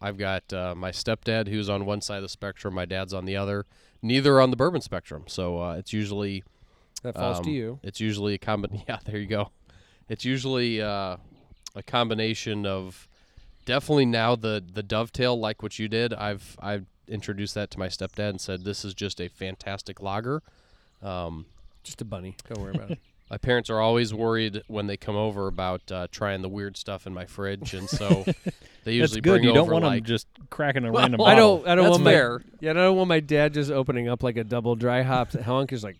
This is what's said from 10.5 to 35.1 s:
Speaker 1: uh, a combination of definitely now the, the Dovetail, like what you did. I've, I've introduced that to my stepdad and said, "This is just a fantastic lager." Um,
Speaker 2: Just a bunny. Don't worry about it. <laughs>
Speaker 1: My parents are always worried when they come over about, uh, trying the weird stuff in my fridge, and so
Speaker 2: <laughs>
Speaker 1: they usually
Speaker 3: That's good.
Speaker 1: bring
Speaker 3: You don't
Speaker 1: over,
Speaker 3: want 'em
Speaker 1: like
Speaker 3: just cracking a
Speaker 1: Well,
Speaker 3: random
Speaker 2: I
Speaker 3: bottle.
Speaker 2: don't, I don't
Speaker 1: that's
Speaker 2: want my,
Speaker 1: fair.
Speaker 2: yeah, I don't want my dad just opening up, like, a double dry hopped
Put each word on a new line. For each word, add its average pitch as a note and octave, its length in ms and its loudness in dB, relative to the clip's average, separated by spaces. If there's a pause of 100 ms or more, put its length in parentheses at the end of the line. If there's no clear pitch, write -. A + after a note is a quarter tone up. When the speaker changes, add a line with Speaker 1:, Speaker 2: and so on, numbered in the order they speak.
Speaker 1:
uh, G2 360 -4 (600)
a G2+ 60 -12
combination A2 840 -2
of F#2+ 420 -8 (560)
definitely C#3 400 2
now A#2 300 2
the, G#2+ 280 -4 (100)
the G#2 100 -6
Dovetail, A#2 540 0
like A2 260 -4
what G#2+ 160 -8
you A2 100 -4
did. A#2 240 -2
I've, G#2 480 -8
I've G2+ 240 -6 (220)
introduced G#2 480 -6
that G#2 160 -4
to - 80 -10
my F#2 80 -4
stepdad G#2 420 -6
and F#2 100 -6
said, F#2 240 -8
"This G2 220 -6
is G2 80 -8
just G2 260 -8
a F2 80 -6
fantastic G2 720 -12
lager." A2+ 400 -4 (600)
Um, F2 460 -8 (360)
Speaker 2:
Just - 180 -14
a - 40 -12
bunny. F#2+ 300 -10 (120)
Don't A2 140 -10
worry G2 140 -10
about G#2 160 -8
it. E3 120 -10
<laughs> - 260 -20
Speaker 1:
My G#2 80 -8
parents B2 340 0
are A2 100 0
always A2+ 320 4
worried A2 540 -2
when G#2 200 -4
they G2+ 100 -4
come - 180 -6
over G#2 320 -2
about, F#2 440 -4
uh, F2+ 200 -6
trying G2 320 -4
the F#2 60 -4
weird G2+ 280 -8
stuff F#2+ 300 -10
in F#2+ 60 -8
my F2+ 120 -10
fridge, G2 480 -6
and F#2+ 160 -8
so A2 340 2 (300)
Speaker 2:
<laughs> - 300 -20
Speaker 1:
they A2 100 -2
usually A#2+ 60 2
Speaker 3:
That's A#2 160 2
good. A2 160 -4
Speaker 1:
bring F#3 120 6
Speaker 3:
You B2 100 8
don't D3+ 100 8
Speaker 1:
over, D#3+ 100 2
Speaker 3:
want E3 120 4
'em D3+ 60 2
Speaker 1:
like A#2 120 0
Speaker 3:
just A2+ 240 -2 (240)
cracking C3+ 340 0
a A2+ 60 -2
Speaker 1:
Well, A2+ 100 2
Speaker 3:
random B2 200 4
Speaker 2:
I - 120 8
Speaker 3:
bottle. G#3+ 240 10
Speaker 2:
don't, D#3 100 -8
I F3 80 6
don't F3+ 100 8
Speaker 1:
that's F3 80 10
Speaker 2:
want F3 100 6
my, E3 80 8
Speaker 1:
fair. B2 300 6 (200)
Speaker 2:
yeah, D#3 80 -2
I D#3 60 2
don't F#3 200 6
want F#3 140 4
my D#3+ 100 6
dad D3 360 4
just D3 160 0
opening C3 360 0
up, A#2+ 160 -2
like, A#2+ 140 0
a A2+ 60 0
double A#2 320 0
dry B2 260 2
hopped B2+ 320 0